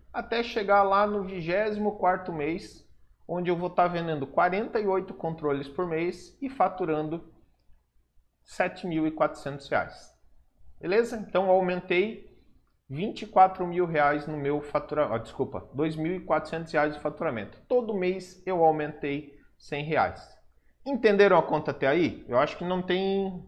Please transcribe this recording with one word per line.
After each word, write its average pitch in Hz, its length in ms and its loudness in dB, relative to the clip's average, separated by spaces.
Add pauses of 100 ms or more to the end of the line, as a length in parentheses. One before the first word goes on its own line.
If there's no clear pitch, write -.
(140)
até 226 300 -4
chegar 202 400 4
lá 196 240 4
no 208 160 -2
vigésimo 202 720 -2
quarto 185 340 0
mês, 160 560 -6 (400)
onde 175 220 -4
eu 175 60 2
vou 175 140 -4
tá 175 180 4
vendendo 165 400 -2
quarenta 190 520 0
e 214 80 0
oito 185 260 0
controles 147 540 -4
por 180 200 -4
mês 170 540 -4
e 269 80 -4
faturando 165 840 -2 (1120)
sete - 440 -4
mil 156 200 0
e 156 40 -2
quatrocentos 151 580 -4
reais. - 420 -4 (680)
Beleza? 226 380 0
Então, 196 280 0
eu 185 60 4
aumentei 180 840 0 (520)
vinte 165 320 -6
e 214 60 -12
quatro 190 380 6
mil 175 200 0
reais 151 420 2
no 156 80 -6
meu 147 260 0
faturamento. 147 540 -2
Ah, 117 40 0
desculpa, - 540 -6
dois 156 220 -2
mil 160 200 -2
e 180 100 -10
quatrocentos 165 480 -4
reais 151 200 2
de 151 60 -10
faturamento. 143 680 -6
Todo 233 260 2
mês 185 520 -4
eu 180 200 4
aumentei 151 760 0 (180)
cem 151 280 -6
reais. 110 420 0 (560)
Entenderam 202 540 6
a 156 60 6
conta - 260 -2
até 139 160 -2
aí? 143 420 2
Eu 120 120 2
acho 151 180 2
que 180 80 -6
não 180 160 -2
tem, 190 640 -2